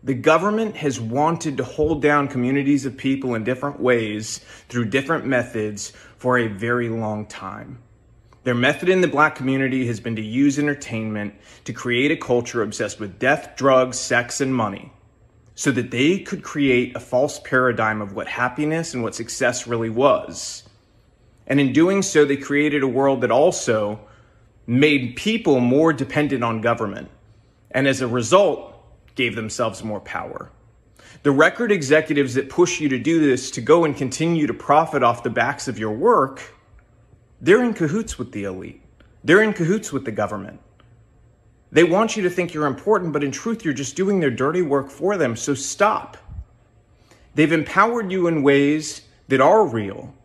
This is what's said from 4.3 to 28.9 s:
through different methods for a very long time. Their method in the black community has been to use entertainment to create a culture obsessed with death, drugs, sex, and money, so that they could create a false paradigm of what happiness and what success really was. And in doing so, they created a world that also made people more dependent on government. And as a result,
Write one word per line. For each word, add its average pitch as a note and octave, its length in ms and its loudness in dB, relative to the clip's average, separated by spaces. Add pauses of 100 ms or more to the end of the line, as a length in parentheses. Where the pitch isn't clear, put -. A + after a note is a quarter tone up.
through A#2+ 160 -2
different C3+ 400 -2
methods A#2 680 -4 (260)
for B2+ 200 0
a A#2 100 0
very A#2 400 -2
long G#2+ 380 -6
time. G#2 540 -14 (640)
Their B2 120 0
method D3 340 0
in F#3 100 4
the F3 80 4
black D3 280 2
community C3 520 -2
has A2 140 -4
been A2+ 160 -6
to A2 40 -6
use C3+ 380 0
entertainment A2 760 -4 (300)
to - 80 -12
create B2 400 0
a E3 60 -2
culture A#2+ 440 -2
obsessed G#2+ 380 -6
with G2 180 -12
death, C#3 380 -2
drugs, B2+ 420 4
sex, A#2+ 440 -2
and C3 120 0
money, G#2+ 380 -4 (640)
so - 160 -2
that B2 200 -2
they D#3 280 2
could - 240 -10
create B2+ 520 0
a A#2 40 -8
false C#3 400 -2
paradigm A2+ 640 0
of G2+ 120 -10
what G2+ 140 -8
happiness D3+ 680 -4
and B2 80 -4
what A2+ 140 -6
success B2 500 -4
really A#2 240 -4
was. - 760 0 (840)
And C#3 140 2
in C3 100 2
doing F3+ 300 4
so, D3+ 240 6
they C#3+ 100 0
created C#3+ 480 0
a C3+ 40 0
world C3 340 2
that A#2 100 2
also A2+ 680 2 (680)
made B2+ 480 2
people G3+ 460 0
more D3 320 4
dependent C#3 500 -2
on A2+ 160 -2
government. A2 500 -4 (600)
And C#3 160 0
as C3+ 140 0
a B2+ 60 -2
result, C3+ 680 2 (400)